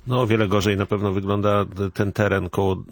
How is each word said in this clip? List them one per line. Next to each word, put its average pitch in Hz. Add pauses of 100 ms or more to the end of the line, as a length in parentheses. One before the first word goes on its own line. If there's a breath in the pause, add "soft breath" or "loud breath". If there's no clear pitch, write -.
No, 127
o 117
wiele 110
gorzej 101
na 98
pewno 101
wygląda 101 (280)
ten 101
teren 98
koło 95 (160)